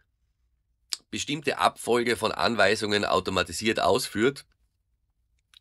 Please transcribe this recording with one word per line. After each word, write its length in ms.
bestimmte 480
Abfolge 580
von 160
Anweisungen 720
automatisiert 760
ausführt. 680